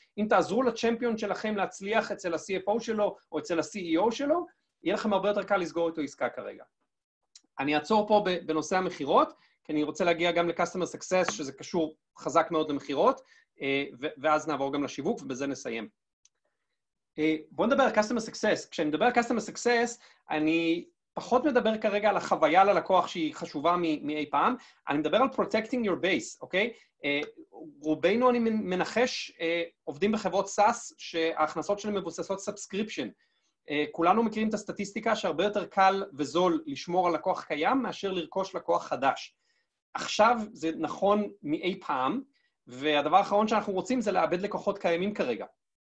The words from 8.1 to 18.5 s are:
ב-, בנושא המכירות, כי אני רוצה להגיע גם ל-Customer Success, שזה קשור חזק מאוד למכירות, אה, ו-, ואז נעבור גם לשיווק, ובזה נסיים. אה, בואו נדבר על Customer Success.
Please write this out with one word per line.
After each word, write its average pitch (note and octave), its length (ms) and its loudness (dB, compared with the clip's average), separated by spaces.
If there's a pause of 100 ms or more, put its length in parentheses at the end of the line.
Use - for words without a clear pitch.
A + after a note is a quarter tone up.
ב-, F3 200 -2
בנושא D#3 300 -2
המכירות, F#3 560 2 (320)
כי - 80 -10
אני D3+ 100 0
רוצה D3+ 220 -2
להגיע E3+ 280 2
גם E3+ 160 0
ל-Customer E3+ 480 -4
Success, F#3 360 0
שזה C3+ 200 -8
קשור D#3+ 440 -4 (220)
חזק D#3+ 320 2
מאוד D#3 200 0
למכירות, D3 500 0 (420)
אה, C#3 220 0 (160)
ו-, C#3+ 60 -4 (120)
ואז D3+ 300 0
נעבור C#3 240 -2
גם C#3+ 120 -2
לשיווק, D3 380 -4
ובזה C3+ 240 -6
נסיים. A#2 420 -6 (1300)
אה, D#3 180 2 (140)
בואו F#3+ 180 0
נדבר C4+ 140 4
על A#3 80 4
Customer A3 400 0
Success. - 400 0